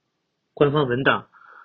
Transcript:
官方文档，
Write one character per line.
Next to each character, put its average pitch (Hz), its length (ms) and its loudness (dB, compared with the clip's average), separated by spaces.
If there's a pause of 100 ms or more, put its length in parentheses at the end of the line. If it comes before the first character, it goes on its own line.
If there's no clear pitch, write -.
(540)
官 143 180 2
方 147 160 0
文 123 160 -2
档， 120 240 0 (380)